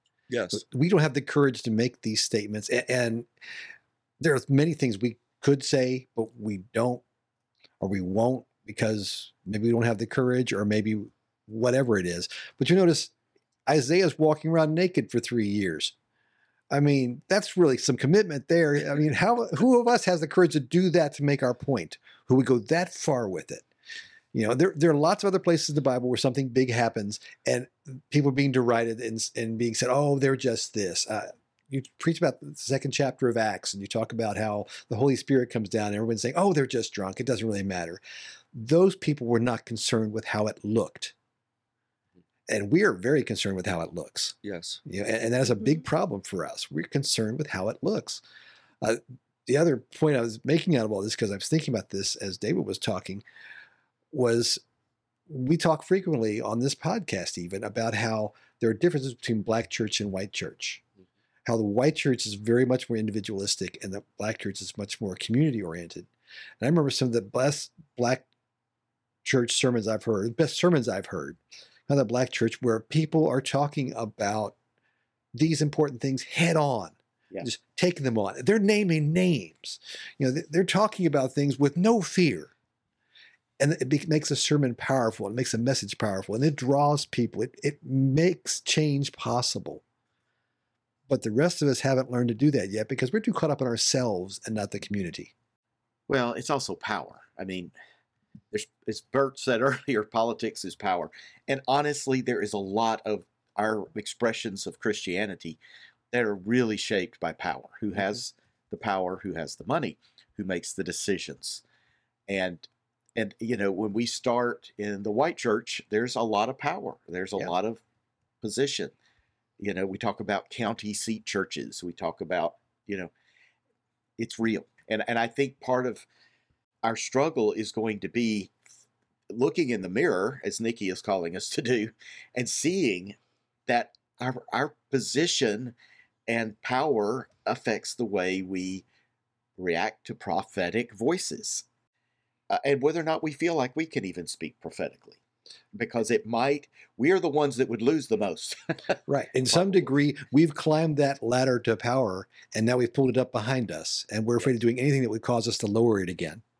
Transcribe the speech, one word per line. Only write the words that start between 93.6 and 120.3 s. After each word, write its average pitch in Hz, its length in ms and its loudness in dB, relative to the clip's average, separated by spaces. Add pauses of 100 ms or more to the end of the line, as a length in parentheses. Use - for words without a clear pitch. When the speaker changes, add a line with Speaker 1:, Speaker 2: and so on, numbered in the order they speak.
Speaker 2:
in 127 60 0
ourselves 110 800 -2
and 110 100 -6
not 101 160 -6
the 104 80 -8
community. 95 540 -8 (720)
Speaker 3:
Well, 123 260 0
it's - 160 -8
also 123 260 -4
power. - 440 -6 (180)
I 92 60 -10
mean, 92 280 -8 (800)
there's, 208 160 -6 (200)
as 107 140 -6
Bert 135 380 0
said 120 220 0
<laughs> 135 260 0
earlier, 107 160 0
politics 113 600 -2
is 90 100 -12
power. 87 360 -2 (360)
And 135 200 -2
honestly, 139 540 0
there 120 200 -2
is 104 120 -4
a 107 40 -2
lot 107 480 0
of 104 180 -4 (320)
our 107 300 -2 (100)
expressions 110 680 -4
of - 140 -10
Christianity 95 800 -4 (520)
that 120 120 2
are 104 120 -2
really 110 420 2
shaped 95 420 -4
by 82 140 -2
power. 76 360 -8 (120)
Who 104 100 -2
Speaker 2:
Mm-hmm. 90 80 -4
Speaker 3:
has 104 340 -4 (380)
the - 60 -10
power? 95 460 -2
Who 95 100 -6
has 80 240 -10
the 73 80 -18
money? 113 320 -4 (400)
Who 107 60 -6
makes 90 300 -6
the 95 100 -4
decisions? - 800 -6 (640)
And, 92 320 -2 (560)
and, 107 240 -4
you 117 180 -4
know, 98 140 0
when 101 220 -4
we 117 140 -2
start 120 720 -2
in 104 260 -6
the 104 80 -4
white 147 260 0
church, - 520 -2
there's 113 260 -2
a 113 60 0
lot 110 280 0
of 131 80 -8
power. 147 380 -6 (120)
There's 92 260 -8
a 101 40 -2
Speaker 2:
Yeah. 90 120 -6
Speaker 3:
lot 90 160 0
of 113 120 -6 (640)
position. 113 480 -4 (680)
You 98 140 -4
know, 92 120 -4
we 95 140 -6
talk 107 200 -2
about 98 300 -4